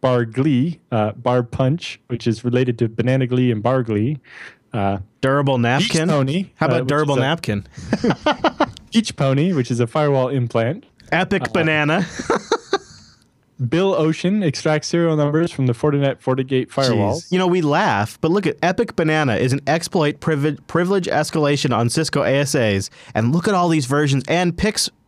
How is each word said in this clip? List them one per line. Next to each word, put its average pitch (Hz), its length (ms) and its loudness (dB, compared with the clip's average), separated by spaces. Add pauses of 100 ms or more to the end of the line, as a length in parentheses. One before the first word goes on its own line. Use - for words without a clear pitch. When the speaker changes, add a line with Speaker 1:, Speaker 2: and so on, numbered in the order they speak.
Speaker 1:
Bar 123 240 2
Glee. 135 540 0 (120)
Uh, 107 220 0
Bar 123 300 0
Punch, 131 640 -2
which 117 200 -4
is 113 180 -2
related 123 340 2
to 117 80 2
Banana 127 400 0
Glee 127 240 2
and 107 100 -2
Bar 127 220 0
Glee. 113 360 -2 (520)
Uh, 98 280 -2 (220)
Speaker 2:
Durable 135 360 2
Speaker 1:
Beach 120 60 2
Speaker 2:
napkin. 160 460 0
Speaker 1:
Pony, 147 360 0 (100)
Speaker 2:
How 156 120 0
about 131 100 0
Speaker 1:
uh, 127 60 -2
which 127 60 -4
Speaker 2:
durable 147 260 2
Speaker 1:
is - 40 0
a - 20 2
Speaker 2:
napkin? 131 460 -2 (560)
<laughs> - 680 -2
Speaker 1:
Beach - 220 0
Pony, 139 380 2
which 127 160 0
is 120 100 -2
a 120 80 2
firewall 139 420 0
implant. 123 560 -2 (260)
Speaker 2:
Epic 175 320 0
Speaker 1:
Uh, - 100 -8
Speaker 2:
Banana. 156 580 2
<laughs> - 40 -16 (1500)
Speaker 1:
Bill 185 240 2
Ocean 165 500 0
extracts 151 440 0
serial 165 280 0
numbers 151 360 0
from 131 160 0
the 120 60 2
Fortinet 143 480 0
FortiGate 131 480 0
firewalls. 113 560 0
Speaker 2:
Jeez. - 60 -6
You 185 60 2
know, 185 100 2
we 180 140 2
laugh, 143 580 0
but 160 120 0
look 190 160 0
at - 160 -2
Epic 185 320 0
Banana 156 400 0
is 123 180 0
an 143 140 -2
exploit 151 520 0
privi-, 147 380 -2 (100)
privilege 180 380 0
escalation 147 720 0
on 117 140 2
Cisco 147 340 0
A 113 160 2
S 143 160 -2
As, 104 340 2 (240)
and 113 180 0
look 170 160 0
at 214 60 2
all 175 160 2
these 156 160 0
versions 139 420 0
and 170 300 0
pix - 320 -2 (180)